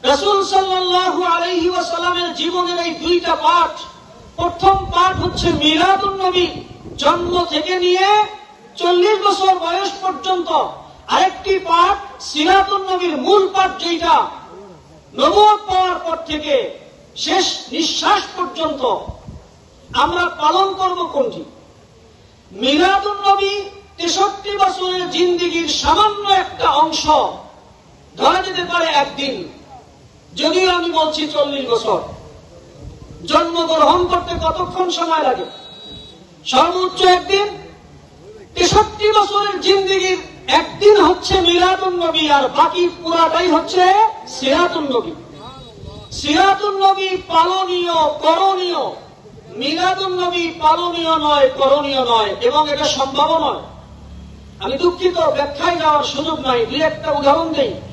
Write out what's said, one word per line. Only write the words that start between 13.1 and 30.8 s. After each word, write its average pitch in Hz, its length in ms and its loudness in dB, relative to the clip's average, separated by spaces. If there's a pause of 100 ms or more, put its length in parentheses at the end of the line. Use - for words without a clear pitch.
মূল 381 380 2
পাঠ, 381 240 0
যেটা 330 480 0 (920)
নবুয়ত 415 500 6
পাওয়ার 370 300 0
পর 330 180 -6 (100)
থেকে 294 520 -2 (380)
শেষ 359 420 -2 (140)
নিঃশ্বাস 330 500 0 (140)
পর্যন্ত। 302 600 -4 (1000)
আমরা 339 320 0
পালন 349 480 0
করব 359 380 -2
কোনটি? 240 320 -4 (1080)
মিলাদুন 359 640 0 (100)
নবী 392 340 2 (360)
তেষট্টি 392 600 -2
বছরের 370 540 -2
জিন্দেগির 339 580 0
সামান্য 403 600 0
একটা 381 420 0
অংশ, 302 360 0 (1080)
ধরা 349 260 2
যেতে 359 220 -6
পারে 339 200 -2
একদিন, 277 640 -2 (840)
যদিও 359 380 2
আমি 339 180 -2